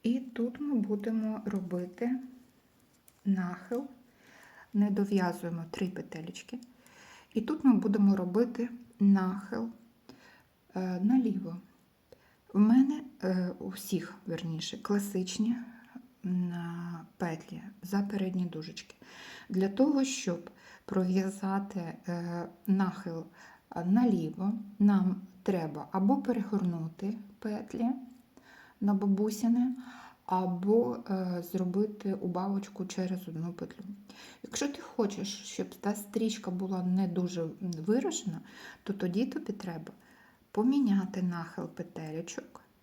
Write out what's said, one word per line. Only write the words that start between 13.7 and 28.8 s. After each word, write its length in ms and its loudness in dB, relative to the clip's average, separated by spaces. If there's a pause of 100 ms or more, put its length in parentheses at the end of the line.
верніше, 520 -6
класичні, 760 0 (720)
м, 800 -4 (120)
петлі 440 -6 (200)
за 200 0
передні 440 -2
дужечки. 500 -10 (540)
Для 200 2
того, 340 4
щоб 460 -4 (360)
пров'язати, 960 0
е, 680 -6 (200)
нахил, 580 0 (500)
е, 100 -2
наліво, 680 4 (260)
нам 420 4 (220)
треба 480 -2
або 260 4
перегорнути 1000 -2 (220)
петлі 460 -4 (960)